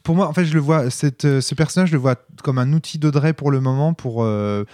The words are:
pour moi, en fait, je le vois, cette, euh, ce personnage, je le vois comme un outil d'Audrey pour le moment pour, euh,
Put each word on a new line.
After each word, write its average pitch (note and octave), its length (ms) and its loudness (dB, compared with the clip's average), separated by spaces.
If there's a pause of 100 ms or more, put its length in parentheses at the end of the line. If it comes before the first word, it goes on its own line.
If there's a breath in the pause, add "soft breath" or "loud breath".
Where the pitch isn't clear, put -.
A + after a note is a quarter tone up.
pour E3 100 0
moi, F#3 140 2
en D3+ 40 -4
fait, F3 120 0
je D#3 100 0
le D#3+ 60 4
vois, C#3+ 300 2
cette, - 340 -2
euh, C#3 160 2
ce C3 140 -4
personnage, E3 340 0
je D#3+ 60 -2
le C#3 60 2
vois B2+ 160 2 (260)
comme C3 160 -2
un B2+ 140 0
outil D#3+ 260 -2
d'Audrey D3+ 340 2
pour C#3+ 180 -2
le C3+ 100 0
moment C3+ 320 0
pour, A#2 300 -4
euh, G#2 520 -2